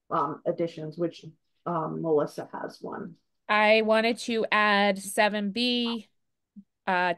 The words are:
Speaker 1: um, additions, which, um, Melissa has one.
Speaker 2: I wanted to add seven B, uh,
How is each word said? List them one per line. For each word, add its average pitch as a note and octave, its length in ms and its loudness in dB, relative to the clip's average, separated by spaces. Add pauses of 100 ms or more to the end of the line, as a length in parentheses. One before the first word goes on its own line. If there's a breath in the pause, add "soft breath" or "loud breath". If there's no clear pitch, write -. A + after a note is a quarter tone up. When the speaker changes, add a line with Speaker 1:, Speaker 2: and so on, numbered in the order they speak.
(100)
Speaker 1:
um, D3 360 -2
additions, E3 520 -4
which, E3+ 260 -4 (420)
um, D#3+ 360 -4
Melissa D#3 500 0
has - 300 -12
one. - 340 -12 (320)
Speaker 2:
I G#3+ 340 4
wanted A3 380 2
to A3+ 300 -2
add G3+ 480 4
seven G#3 540 0
B, A#3 560 -2 (800)
uh, F3+ 300 2